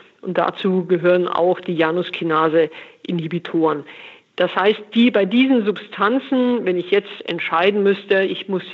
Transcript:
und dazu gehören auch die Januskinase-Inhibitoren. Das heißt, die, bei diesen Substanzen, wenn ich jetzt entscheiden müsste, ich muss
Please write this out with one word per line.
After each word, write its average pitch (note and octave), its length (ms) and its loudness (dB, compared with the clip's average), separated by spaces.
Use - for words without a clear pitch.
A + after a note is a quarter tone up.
und F3 160 -4
dazu F3+ 480 0
gehören F3+ 420 2
auch F3 320 0
die F3 160 -6
Januskinase-Inhibitoren. D#3+ 2000 -2
Das F3 220 -2
heißt, G3+ 240 2
die, A#3 180 4
bei G3+ 120 2
diesen A#3+ 400 2
Substanzen, A#3+ 1000 -2
wenn F#3 120 0
ich F3 140 -6
jetzt G3 360 -2
entscheiden F3 580 0
müsste, G3 380 0
ich F#3 260 -6
muss F#3 260 -4